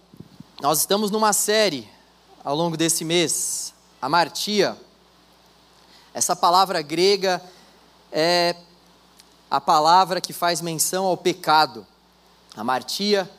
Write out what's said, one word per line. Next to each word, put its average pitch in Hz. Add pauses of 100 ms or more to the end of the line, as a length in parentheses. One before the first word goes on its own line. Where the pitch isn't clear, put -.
(640)
nós 151
estamos 202
numa 214
série 202 (560)
ao 139
longo 165
desse 160
mês, - (260)
a 127
Martia. 165 (1400)
Essa 175
palavra 185
grega 180 (680)
é 175 (920)
a 139
palavra 170
que -
faz 170
menção 175
ao 180
pecado. 156 (680)
Amartia 175